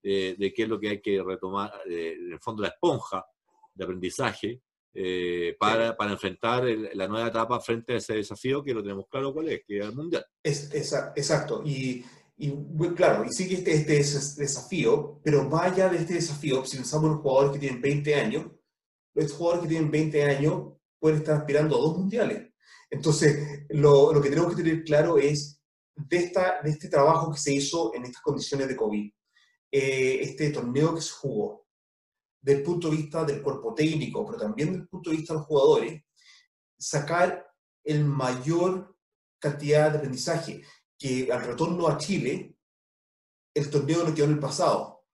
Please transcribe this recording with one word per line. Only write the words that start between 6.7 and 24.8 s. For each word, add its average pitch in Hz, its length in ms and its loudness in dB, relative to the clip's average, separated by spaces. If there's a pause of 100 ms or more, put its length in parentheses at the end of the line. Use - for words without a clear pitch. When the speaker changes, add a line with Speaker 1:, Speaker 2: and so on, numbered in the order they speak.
Speaker 1:
la 95 140 -4
nueva 113 200 -2
etapa 113 320 -2
frente 117 340 -4
a - 20 0
ese 110 180 -4
desafío 127 480 -4
que 139 120 -4
lo 107 80 -4
tenemos 98 260 -8
claro 135 240 -6
cuál 156 160 -6
es, 123 180 -4
que 101 120 -6
es 104 60 -4
el 107 100 -8
Mundial. 156 300 -4 (180)
Speaker 2:
Es, - 300 -2
esa-, - 420 -4
exacto, 143 500 -2
y, 131 400 -4 (320)
y, 143 140 -4
bu-, 160 440 -4
claro, 208 300 4
y - 60 -6
sigue 180 260 -2
este, 160 180 0
este 151 200 2
des-, - 420 0
desafío, 143 840 -2
pero 135 260 4
más 175 240 2
allá 185 160 4
de 170 100 2
este 165 160 -2
desafío, 143 500 -2
si - 120 -8
pensamos 151 300 0
en 156 60 4
los - 100 -4
jugadores 143 300 4
que 147 60 -6
tienen 131 240 -4
veinte 147 320 2
años, 135 320 0 (680)
los 151 180 0
jugadores 170 300 0
que 156 60 -4
tienen 156 220 2
veinte 151 320 2
años 143 520 0 (240)
pueden 156 200 4
estar 151 200 0
aspirando 147 380 2
a 117 40 4
dos 170 180 2
mundiales. 196 500 -2 (420)
Entonces, 151 800 2
lo, 143 420 8
lo 143 80 6
que 139 80 2
tenemos 175 260 2
que 180 80 -2
tener 160 220 0